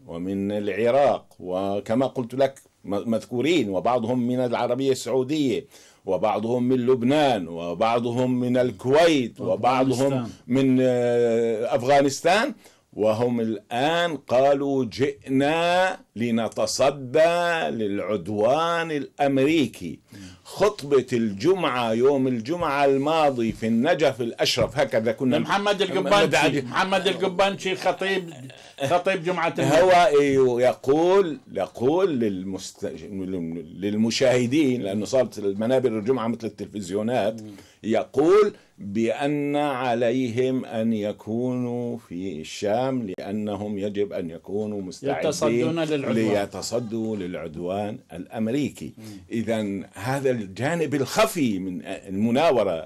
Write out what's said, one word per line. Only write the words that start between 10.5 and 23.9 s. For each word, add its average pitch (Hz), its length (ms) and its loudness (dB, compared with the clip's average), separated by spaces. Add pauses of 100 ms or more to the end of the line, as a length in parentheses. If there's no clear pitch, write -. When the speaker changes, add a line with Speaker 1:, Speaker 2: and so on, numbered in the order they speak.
Speaker 1:
آه، 120 960 2
أفغانستان، 143 800 2 (380)
وهم 110 480 0
الآن 139 760 -2
قالوا: 139 680 2
"جئنا 151 1120 0 (180)
لنتصدى 139 1500 0
للعدوان 107 1200 0
الأمريكي". 139 1080 0 (140)
Speaker 2:
مم. 107 60 -20 (260)
Speaker 1:
خطبة - 680 2
الجمعة، 120 800 0
يوم 131 360 2
الجمعة 143 560 -2
الماضي 139 680 2
في 113 140 -6
النجف 127 540 2